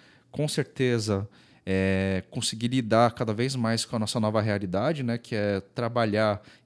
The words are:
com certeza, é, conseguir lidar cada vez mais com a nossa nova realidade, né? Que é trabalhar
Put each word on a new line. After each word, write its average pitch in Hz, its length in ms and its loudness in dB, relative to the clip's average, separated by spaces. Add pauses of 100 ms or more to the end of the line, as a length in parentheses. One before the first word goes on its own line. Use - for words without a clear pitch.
(300)
com 151 180 -2
certeza, 113 800 0 (440)
é, 95 580 2
conseguir 117 380 -4
lidar 117 440 4
cada 110 220 -4
vez 127 200 -2
mais 113 300 0
com - 100 -8
a 120 40 -2
nossa 107 200 -2
nova 107 220 2
realidade, 104 600 0
né? 117 160 -2
Que - 180 -8
é 101 240 0
trabalhar 110 800 0 (240)